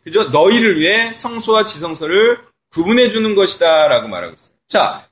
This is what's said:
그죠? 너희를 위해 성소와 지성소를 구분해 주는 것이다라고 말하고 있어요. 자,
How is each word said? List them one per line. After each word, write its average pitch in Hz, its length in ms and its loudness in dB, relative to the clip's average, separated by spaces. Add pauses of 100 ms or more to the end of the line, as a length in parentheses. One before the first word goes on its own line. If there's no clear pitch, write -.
그죠? 185 200 0
너희를 185 540 2
위해 214 340 0
성소와 220 520 -2
지성소를 170 720 -2 (320)
구분해 226 380 0
주는 220 260 -4
것이다라고 156 720 2
말하고 87 260 -10
있어요. - 200 -20 (120)
자, - 460 -2